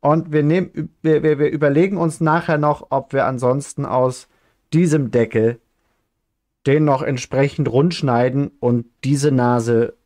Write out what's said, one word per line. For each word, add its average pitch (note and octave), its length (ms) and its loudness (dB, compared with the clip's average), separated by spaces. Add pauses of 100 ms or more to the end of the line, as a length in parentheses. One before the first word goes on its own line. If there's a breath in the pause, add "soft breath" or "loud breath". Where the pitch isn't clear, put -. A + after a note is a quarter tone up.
Und D#3 320 0
wir D3+ 100 2
nehmen, D#3+ 480 -2 (120)
wir, D#3 200 2
wir, D3+ 160 2
wir D3 120 0
überlegen D#3 460 0
uns E3 240 -4
nachher D#3+ 380 0
noch, D3 320 -2
ob C#3 220 -4
wir C3+ 140 0
ansonsten C3 580 -4
aus B2+ 440 -2 (440)
diesem D3+ 380 2
Deckel A#2 500 0 (1040)
den D3 180 2
noch C#3 180 0
entsprechend C3+ 680 -2
rund C#3+ 240 2
schneiden C3 680 0
und A#2+ 260 0 (160)
diese C#3 300 0
Nase A#2+ 600 2 (120)